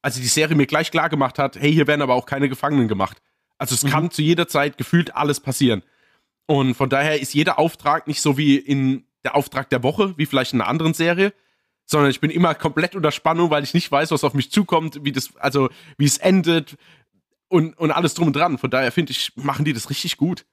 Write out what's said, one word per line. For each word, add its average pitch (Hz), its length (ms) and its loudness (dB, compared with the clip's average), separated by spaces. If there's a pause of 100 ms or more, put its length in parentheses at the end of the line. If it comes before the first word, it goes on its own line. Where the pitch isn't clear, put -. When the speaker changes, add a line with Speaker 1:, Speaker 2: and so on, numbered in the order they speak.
Speaker 1:
also 127 180 -4
die 123 80 -4
Serie 156 280 2
mir 143 120 4
gleich 156 240 -2
klar 160 180 0
gemacht 139 300 -2
hat, 139 200 -2
hey, 147 140 2
hier 156 140 4
werden 147 140 2
aber 127 140 2
auch 127 120 -2
keine 139 220 -2
Gefangenen 135 380 0
gemacht. 98 340 -4 (360)
Also - 160 -6
es 120 100 -2
Speaker 2:
Mhm. 139 60 0
Speaker 1:
kann 160 220 0
zu - 100 -6
jeder 170 260 2
Zeit 143 300 -2
gefühlt 170 380 -2
alles 147 240 0
passieren. 120 440 0 (640)
Und 135 280 2
von 135 140 -2
daher 147 320 0
ist 131 120 -8
jeder 143 240 0
Auftrag 156 500 0
nicht 151 140 -4
so 139 160 2
wie 143 200 4
in 135 480 0 (180)
der - 120 -4
Auftrag 135 340 -4
der 123 120 0
Woche, 185 360 0
wie 151 100 -2
vielleicht 131 260 -2
in 120 80 2
einer 90 80 -2
anderen 160 240 0
Serie, 175 400 0 (540)
sondern 143 240 2
ich - 80 -4
bin 151 100 0
immer 165 240 2
komplett 160 420 -4
unter 156 160 0
Spannung, 165 380 0
weil 147 140 0
ich 135 100 -10
nicht - 180 0
weiß, 147 200 2
was 156 120 0
auf 143 120 0
mich 131 160 -2
zukommt, 160 520 0
wie 143 80 -4
das, 131 260 -6
also 135 320 0 (280)
wie 147 80 2
es 143 140 0
endet 170 560 0 (720)
und, 160 300 0
und 156 140 -2
alles 165 220 0
drum 170 140 0
und 143 80 0
dran. 151 220 0
Von 127 120 -4
daher 127 220 0
finde 156 200 -2
ich, - 240 -6
machen 139 300 -2
die 151 80 0
das 117 160 -8
richtig - 280 -6
gut. 170 360 -4